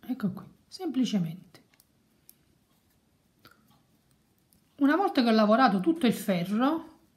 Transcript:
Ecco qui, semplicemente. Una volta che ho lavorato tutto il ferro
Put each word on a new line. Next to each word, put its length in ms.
Ecco 260
qui, 120
semplicemente. 960
Una 200
volta 260
che 60
ho 40
lavorato 480
tutto 260
il 60
ferro 880